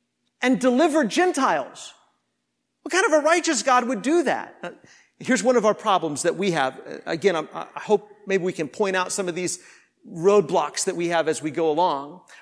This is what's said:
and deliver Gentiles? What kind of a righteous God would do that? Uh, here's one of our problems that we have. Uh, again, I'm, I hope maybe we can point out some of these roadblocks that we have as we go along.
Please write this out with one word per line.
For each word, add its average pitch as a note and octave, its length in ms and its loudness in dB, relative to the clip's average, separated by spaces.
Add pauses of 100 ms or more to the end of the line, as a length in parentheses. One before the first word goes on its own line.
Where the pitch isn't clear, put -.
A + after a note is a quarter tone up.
(400)
and B3 200 2
deliver C4+ 440 4
Gentiles? G#3 880 0 (920)
What D4 100 -8
kind F#4 140 2
of D4+ 80 2
a D4 100 2
righteous D#4+ 400 2
God B3 240 4
would A3 140 -4
do D#4 200 2
that? D3 400 -4
Uh, - 80 -10 (480)
here's G#3 240 0
one B3+ 140 4
of G#3+ 100 2
our G3+ 80 4
problems E3 480 -2
that D#3+ 140 0
we F#3+ 160 -2
have. C3+ 340 -2
Uh, - 200 -12
again, E3+ 280 0
I'm, D#3 180 -4
I E3 220 -10
hope - 340 -2 (180)
maybe F#3+ 180 -2
we F3+ 80 -2
can D#3 160 -6
point F#3+ 260 -4
out F#3 160 -2
some F#3+ 180 -4
of E3+ 60 -8
these F3 240 -6 (500)
roadblocks E3+ 760 2
that F3+ 100 -2
we E3+ 140 -2
have E3 180 0
as D#3 160 -2
we D#3 80 -4
go D#3+ 220 0
along. D#3 480 -2 (220)